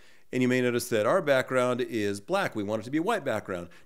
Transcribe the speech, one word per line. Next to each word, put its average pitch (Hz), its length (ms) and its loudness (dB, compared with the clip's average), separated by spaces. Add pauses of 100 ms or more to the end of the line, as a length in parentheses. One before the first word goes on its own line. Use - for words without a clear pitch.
(340)
And 127 80 2
you 123 60 4
may 127 120 4
notice 120 300 0
that 107 160 2
our 170 160 4
background 127 600 2
is 104 380 -2
black. 180 340 -2
We 107 100 -4
want 107 180 -2
it 101 40 -12
to 127 60 -10
be 151 60 -2
a 160 60 0
white 202 200 -2
background. 98 460 -4 (160)